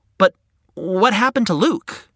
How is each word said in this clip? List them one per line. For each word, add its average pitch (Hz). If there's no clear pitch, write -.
but 190
what 185
happened 240
to 175
Luke? -